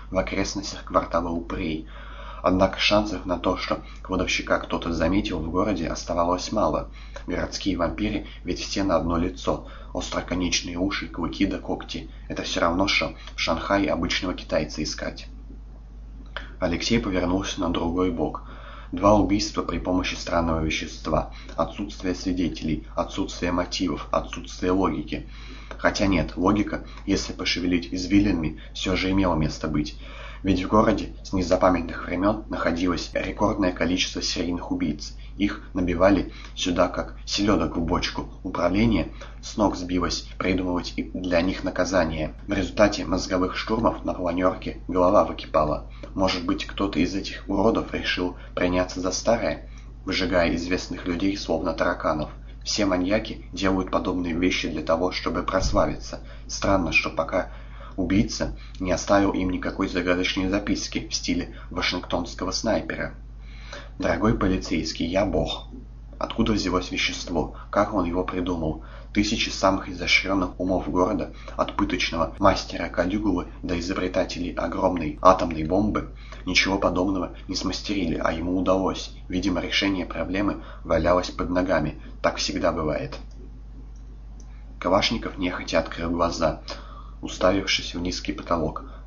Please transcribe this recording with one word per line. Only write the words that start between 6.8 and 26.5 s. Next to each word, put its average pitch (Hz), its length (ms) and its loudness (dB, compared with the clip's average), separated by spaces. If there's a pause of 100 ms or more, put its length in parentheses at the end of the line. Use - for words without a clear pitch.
Городские 87 520 -2
вампиры 98 480 0 (180)
ведь 87 160 -4
все - 240 -2
на 90 120 4
одно 82 200 2
лицо. 85 500 -2 (280)
Остроконечные 87 800 -2
уши, 92 320 0
клыки 85 380 0
да - 120 -2
когти. - 520 -6 (180)
Это - 140 -4
все - 180 -2
равно, 87 260 4
что 82 280 2 (200)
в - 60 -8
Шанхае 87 500 2
обычного 87 440 0
китайца 78 480 -2
искать. - 440 -6 (1300)
Алексей 90 400 2
повернулся 92 640 0
на 85 80 2
другой 87 400 2
бок. 80 320 -2 (500)
Два 95 220 6
убийства 101 480 4
при 87 160 -2
помощи 90 360 0
странного 82 460 2
вещества. 78 720 0 (240)
Отсутствие - 580 -2
свидетелей, 80 800 0
отсутствие 87 580 -2
мотивов, 90 580 -2
отсутствие 87 640 -2
логики. 80 560 0 (500)
Хотя 92 280 4
нет, 90 300 2
логика, 98 480 2 (220)